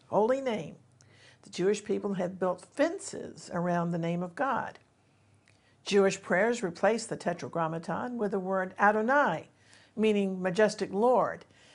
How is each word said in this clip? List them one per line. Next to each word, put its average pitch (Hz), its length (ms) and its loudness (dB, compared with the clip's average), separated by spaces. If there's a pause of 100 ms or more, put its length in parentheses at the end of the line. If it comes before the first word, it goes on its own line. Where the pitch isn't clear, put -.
holy 226 340 2
name, 220 360 -6 (680)
the - 80 -20
Jewish 202 340 0
people 202 300 -2
have 180 240 -4
built 180 340 -2
fences - 800 -4
around 175 380 0
the 170 80 -2
name 170 240 -2
of 180 120 -8
God. - 440 -4 (1040)
Jewish 190 380 2
prayers 226 400 2
replace 202 420 0
the 165 140 -8
Tetragrammaton 170 1000 -4
with 208 140 -2
the 202 80 -2
word 185 400 -2
Adonai, 214 720 4 (440)
meaning 202 460 2
majestic 202 500 2
Lord. 190 540 2 (300)